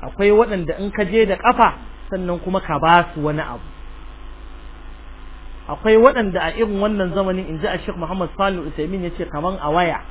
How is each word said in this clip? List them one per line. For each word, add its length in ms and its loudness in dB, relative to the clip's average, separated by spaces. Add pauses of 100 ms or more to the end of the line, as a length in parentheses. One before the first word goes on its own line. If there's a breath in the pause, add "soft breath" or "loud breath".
Akwai 300 2
waɗanda 480 4
in 140 -4
ka 120 -2
je 220 4
da 100 0
ƙafa, 380 4 (360)
sannan 280 -4
kuma 220 -2
ka 180 -2
ba 360 6
su 60 -6
wani 200 -2
abu. 260 -8 (2000)
Akwai 300 4
waɗanda 420 6
a 140 -2
irin 240 0
wannan 360 0
zamanin, 340 0
in 100 -6
ji 80 -4
a 160 -2
Sheikh 160 -8
Muhammad 400 -4
Salih 240 0
Al-Utsaimin, 400 -6
ya 160 -4
ce 100 -4
kaman 320 -4
a 120 -4
waya. 280 0 (100)